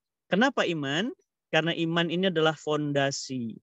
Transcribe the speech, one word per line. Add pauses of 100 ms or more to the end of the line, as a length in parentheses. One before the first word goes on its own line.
(320)
Kenapa
iman? (400)
Karena
iman
ini
adalah
fondasi.